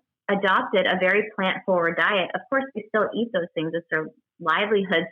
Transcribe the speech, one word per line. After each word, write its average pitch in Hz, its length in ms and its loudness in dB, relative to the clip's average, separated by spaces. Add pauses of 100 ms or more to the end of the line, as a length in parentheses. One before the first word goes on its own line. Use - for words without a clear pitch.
(300)
adopted 202 560 2
a 185 120 2
very 202 360 2
plant-forward 180 640 0
diet. 180 380 0
Of - 140 -4
course, 269 160 0 (100)
they 214 140 -8
still 208 260 0
eat 226 180 -4
those 175 220 -2
things. 160 200 -4
It's 170 160 -4
their 160 160 -2 (320)
livelihood 180 720 0